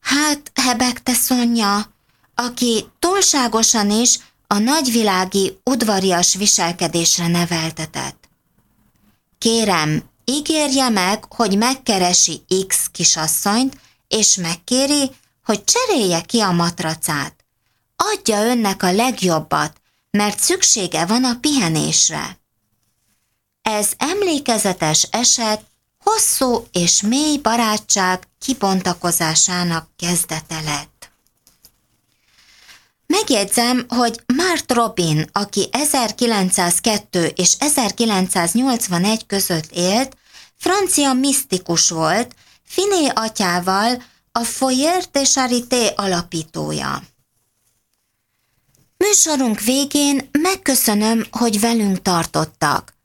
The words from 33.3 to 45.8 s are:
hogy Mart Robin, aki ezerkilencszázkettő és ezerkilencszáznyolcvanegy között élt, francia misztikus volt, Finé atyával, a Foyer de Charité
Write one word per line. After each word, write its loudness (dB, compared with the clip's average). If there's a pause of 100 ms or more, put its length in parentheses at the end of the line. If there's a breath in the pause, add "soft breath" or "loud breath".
hogy 0 (160)
Mart -2
Robin, 0
aki -2
ezerkilencszázkettő 0
és 0
ezerkilencszáznyolcvanegy 0
között -4
élt, -2 (400 loud breath)
francia 2
misztikus 0
volt, 0 (300 soft breath)
Finé 0
atyával, -2 (300 loud breath)
a -4
Foyer 0
de 0
Charité 0